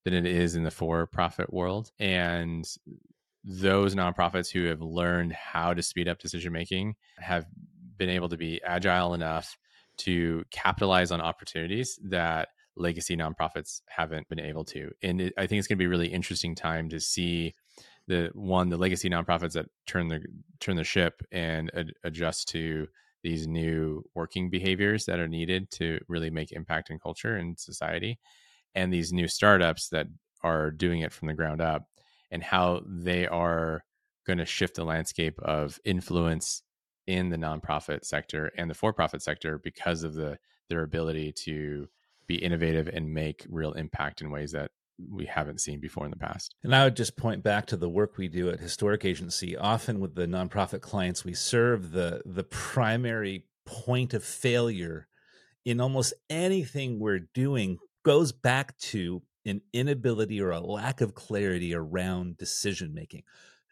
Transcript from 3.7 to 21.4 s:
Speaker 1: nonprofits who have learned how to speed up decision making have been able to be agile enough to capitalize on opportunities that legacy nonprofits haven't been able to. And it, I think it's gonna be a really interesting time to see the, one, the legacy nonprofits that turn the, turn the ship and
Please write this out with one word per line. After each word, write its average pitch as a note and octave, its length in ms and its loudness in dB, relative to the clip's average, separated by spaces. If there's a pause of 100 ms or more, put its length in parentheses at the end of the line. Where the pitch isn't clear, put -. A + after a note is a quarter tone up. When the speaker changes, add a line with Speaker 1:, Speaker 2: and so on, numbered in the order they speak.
Speaker 1:
nonprofits F2+ 580 2
who F2+ 140 2
have D#2+ 160 0
learned E2+ 500 2
how E2+ 400 0
to F2 100 0
speed F2 260 -2
up E2+ 100 -2
decision F2 340 -6
making F#2 440 -2 (200)
have E2+ 300 -2 (500)
been F2+ 140 2
able F2+ 180 2
to E2+ 80 -4
be E2 280 -4
agile F2+ 500 4
enough D#2+ 420 -2 (420)
to E2+ 520 2
capitalize F#2 600 4
on E2+ 100 0
opportunities E2+ 840 -4
that E2+ 440 0 (280)
legacy E2+ 400 0
nonprofits D#2+ 720 -4
haven't D#2+ 400 -4
been D#2+ 120 -6
able D2+ 240 -6
to. C#2+ 260 -10 (120)
And F2+ 180 0
it, F#2 160 -2
I G2 100 0
think G#2 120 2
it's F#2+ 80 0
gonna G2+ 120 0
be F2+ 80 4
a - 20 4
really F2 200 4
interesting F2 460 -2
time E2 360 -2
to D#2+ 100 -6
see E2+ 540 -2 (520)
the, E2+ 280 2
one, F#2 340 4
the F2 80 2
legacy F2+ 340 2
nonprofits E2+ 420 2
that D#2+ 140 -2 (200)
turn F2 220 0
the, D#2 140 -2 (380)
turn F#2+ 160 0
the D#2+ 80 2
ship - 380 2 (100)
and E2 420 -2